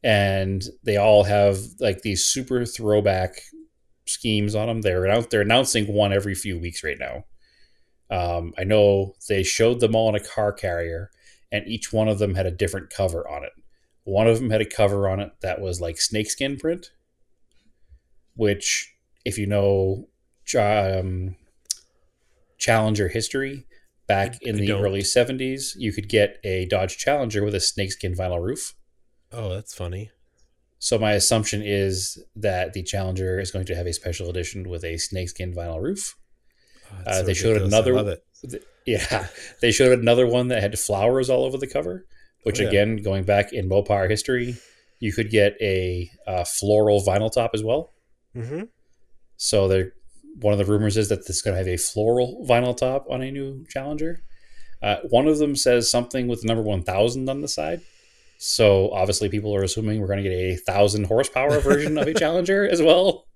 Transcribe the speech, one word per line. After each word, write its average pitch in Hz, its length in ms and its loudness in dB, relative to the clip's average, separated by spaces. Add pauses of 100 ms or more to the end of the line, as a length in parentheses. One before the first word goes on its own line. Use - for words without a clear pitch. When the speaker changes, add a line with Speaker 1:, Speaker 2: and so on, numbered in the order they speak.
Speaker 1:
And 98 600 2 (200)
they 104 140 0
all 104 260 8
have, 101 340 4 (220)
like, 104 240 0
these 98 220 -2
super 123 400 -2
throwback 104 760 0 (640)
schemes 104 500 -2
on 107 140 -2
'em. 113 120 -4
They're 92 200 0
annou-, 107 280 2
they're 107 120 2
announcing 110 500 2
one 101 220 2
every 98 220 0
few 90 240 -6
weeks 85 240 -10
right 73 160 -6
now. - 260 -10 (840)
Um, 87 480 -2
I 95 60 -4
know 101 520 4 (120)
they 98 160 0
showed 117 360 2
them 113 160 2
all 113 120 4
in 104 80 2
a 104 80 0
car 104 300 -2
carrier, 85 560 -6 (420)
and 104 160 -4
each 110 240 -8
one 110 160 2
of 104 120 0
them 101 160 0
had 92 100 0
a 90 60 -2
different 92 400 -4
cover 85 360 -2
on 73 160 -10
it. - 80 -12 (520)
One 101 240 2
of 113 120 4
them 120 120 -2
had 110 100 2
a 107 40 0
cover 101 440 2
on 95 100 -2
it 101 120 -8 (100)
that 92 180 -4
was, 90 220 -6
like, 82 180 -6
snakeskin 135 580 -4
print, 160 340 -6 (1400)
which, - 600 -2 (300)
if 104 120 -4
you 104 100 -2
know 98 600 2 (380)
Cha-, 104 540 2
um, 92 360 -6 (1200)
Challenger 107 500 2
history, 135 560 -6 (420)
back 98 280 0
Speaker 2:
I, - 140 -10
Speaker 1:
in 107 60 -2
Speaker 2:
I 104 40 -2
Speaker 1:
the 101 80 2
Speaker 2:
don't. 101 160 0
Speaker 1:
early 98 200 0
seventies, 131 760 -2
you 117 140 -4
could 101 160 -8
get 104 360 2
a 95 220 -4
Dodge 92 320 -2
Challenger 120 460 0
with 104 120 -2
a 95 40 0
snakeskin 95 560 -4
vinyl 90 260 -4
roof. 101 320 -6 (600)
Speaker 2:
Oh, 113 200 -6
that's 101 200 -10
funny. 95 380 -10 (680)
Speaker 1:
So - 180 0
my 107 140 2
assumption 104 500 0
is 98 560 -2 (180)
that 95 360 -2
the 98 120 -8
Challenger 95 560 -4
is 95 120 -8
going 92 140 -6
to 90 100 -6
have 87 100 -6
a 87 60 -6
special 85 380 -8
edition 87 400 -8
with 87 160 -10
a 82 120 -8
snakeskin 90 560 -8
vinyl 85 280 -8
roof. 190 340 -8 (760)
Speaker 2:
Oh, 101 140 -20
that's 92 60 -8
Speaker 1:
Uh, 98 100 2
Speaker 2:
so 92 60 0
Speaker 1:
they 95 80 0
showed 98 140 0 (140)
Speaker 2:
ridiculous. 95 120 2
I 107 40 8
Speaker 1:
another 117 180 6
Speaker 2:
love 104 120 0
it. 87 160 -8 (260)
Speaker 1:
th-, - 140 -12 (220)
yeah, 101 420 -2 (160)
<laughs> - 180 -10
they 120 100 4
showed 127 280 6
another 120 260 4
one 123 220 2
that 123 140 0
had 101 180 -2
flowers 120 500 0
all 127 140 2
over 131 140 -4
the 135 100 -6
cover, 175 380 -6 (380)
which 104 160 -2
Speaker 2:
Oh, - 40 2
yeah. 104 60 0
Speaker 1:
again, 104 280 2
going 98 280 -2
back 101 260 2
in 107 180 -4
Mopar 98 400 2
history, 120 460 -2 (440)
you 110 120 -4
could 107 180 -2
get 104 320 4
a, 92 480 -2 (160)
uh, 90 200 -2
floral 104 580 2
vinyl 101 280 0
top 117 220 0
as 107 100 -4
well. 131 280 -2 (420)
Speaker 2:
Mm-hmm. 131 300 -8 (720)
Speaker 1:
So 98 320 0
they're, 95 240 0 (480)
one 104 140 2
of 101 60 0
the 98 60 2
rumors 104 320 2
is 104 120 0
that 98 160 -2
this 90 120 -6
is - 40 -4
gonna 95 160 -2
have 92 100 -2
a 90 100 -2
floral 123 680 0
vinyl 123 300 4
top 131 320 -2
on 127 140 -4
a 131 80 -8
new 135 380 -10
Challenger. 151 520 -6 (640)
Uh, 104 140 0 (120)
one 131 180 6
of 151 120 4
them 147 160 2
says 123 340 2
something 123 380 0
with 117 140 -4
the 110 60 -4
number 113 140 2
one 101 220 -2
thousand 120 440 0
on 135 140 -6
the 147 60 -8
side. 160 340 -4 (560)
So 98 540 4
obviously 98 380 0
people 104 260 -2
are 98 80 0
assuming 107 360 -2
we're 101 80 -2
gonna 98 140 -2
get 98 100 -2
a 92 260 -2
thousand 101 480 2
horsepower 135 540 2
version 143 380 2
of 143 100 0
a 156 60 -2
Speaker 2:
<laughs> 220 60 2
Speaker 1:
Challenger 180 500 2
as 170 140 2
well. 175 420 4 (100)